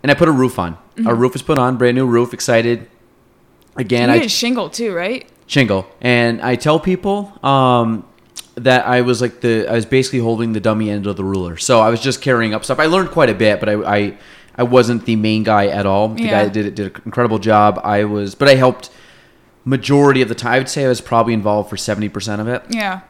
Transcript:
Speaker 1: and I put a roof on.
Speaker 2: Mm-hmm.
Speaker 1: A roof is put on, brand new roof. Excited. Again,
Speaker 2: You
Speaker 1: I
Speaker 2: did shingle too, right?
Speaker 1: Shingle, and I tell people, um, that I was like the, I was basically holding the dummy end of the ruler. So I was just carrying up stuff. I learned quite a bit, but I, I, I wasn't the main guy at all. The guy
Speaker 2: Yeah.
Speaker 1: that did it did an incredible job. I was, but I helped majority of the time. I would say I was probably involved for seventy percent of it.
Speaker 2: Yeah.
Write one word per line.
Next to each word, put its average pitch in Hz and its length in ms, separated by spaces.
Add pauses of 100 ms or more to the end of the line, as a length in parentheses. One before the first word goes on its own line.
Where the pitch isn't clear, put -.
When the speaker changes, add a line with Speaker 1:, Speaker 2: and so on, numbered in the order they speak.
Speaker 1:
and 139 80
I - 20
put 160 140
a 156 40
roof 127 260
on. 82 160
Speaker 2:
Mm-hmm. - 340
Speaker 1:
A 120 60
roof 123 200
is - 80
put 156 160
on, 127 180
brand 123 200
new 131 100
roof. 120 280
Excited. 117 540 (880)
Again, 123 340
Speaker 2:
You 120 40
Speaker 1:
I 120 60
Speaker 2:
did 220 100
shingle 233 400
too, 220 240
right? 196 340 (180)
Speaker 1:
Shingle, 101 400 (140)
and 117 400
I 123 160
tell 156 220
people, 196 540 (120)
um, 123 640 (500)
that 127 300
I 123 140
was 120 200
like 120 200
the, 113 280
I - 40
was 113 120
basically 131 360
holding 113 320
the 107 80
dummy 107 280
end 104 200
of 101 80
the 98 80
ruler. 92 320
So 120 240
I 110 100
was 117 100
just 131 220
carrying 117 320
up 110 100
stuff. 131 140
I 156 80
learned 180 240
quite 147 180
a 107 60
bit, 104 240
but 104 100
I, 104 40 (240)
I, 101 220 (380)
I 123 60
wasn't 120 440
the 113 100
main 110 260
guy 104 240
at 98 200
all. 101 240
The 113 120
guy 226 60
Speaker 2:
Yeah. 104 160
Speaker 1:
that 101 80
did 104 140
it 95 100
did 98 180
an - 100
incredible 113 360
job. 104 420
I 104 220
was, 101 320
but 139 120
I 135 60
helped 127 360 (720)
majority 135 580
of 113 60
the 113 80
time. 120 160
I 127 60
would 131 100
say 143 160
I 131 40
was 120 120
probably 117 340
involved 104 340
for 101 80
seventy 104 320
percent 104 320
of 107 60
it. 123 240
Speaker 2:
Yeah. 202 400